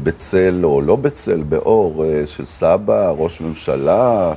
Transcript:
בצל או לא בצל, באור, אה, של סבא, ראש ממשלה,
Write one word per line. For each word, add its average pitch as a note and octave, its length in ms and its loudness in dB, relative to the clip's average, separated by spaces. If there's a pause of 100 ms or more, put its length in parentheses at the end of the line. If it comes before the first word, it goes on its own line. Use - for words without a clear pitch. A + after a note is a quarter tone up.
בצל F2+ 600 0
או C#2+ 180 2
לא F2 140 4
בצל, B2 460 -2
באור, D#2+ 640 0
אה, D2+ 220 0
של - 180 -12
סבא, G2 680 2
ראש D#2 300 -4
ממשלה, E2 960 0